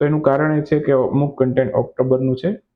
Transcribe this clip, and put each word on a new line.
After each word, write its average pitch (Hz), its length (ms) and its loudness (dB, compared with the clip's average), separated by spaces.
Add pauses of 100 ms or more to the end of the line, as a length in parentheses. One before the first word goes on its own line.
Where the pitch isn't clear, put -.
તો 147 60 2
એનું 151 160 0
કારણ 147 300 2
એ 151 100 0
છે 147 180 0
કે 143 120 0
અમુક 139 460 0
કન્ટેન્ટ 127 340 0
ઓક્ટોબરનું 131 640 0
છે 185 260 -6 (120)